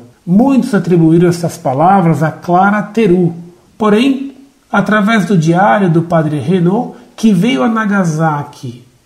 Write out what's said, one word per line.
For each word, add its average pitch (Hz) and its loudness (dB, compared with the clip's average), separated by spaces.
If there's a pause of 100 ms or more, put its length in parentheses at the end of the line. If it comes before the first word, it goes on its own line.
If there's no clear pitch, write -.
(260)
Muitos 240 2
atribuíram 170 2
estas 170 -4
palavras 165 0
a 156 -2
Clara 196 0
Teru. 185 0 (440)
Porém, 226 0 (400)
através 208 0
do 196 0
diário 185 2
do 165 0
padre 151 -2
Renaud, 185 -2 (200)
que 220 2
veio 247 0
a 247 0
Nagasaki 160 -4 (200)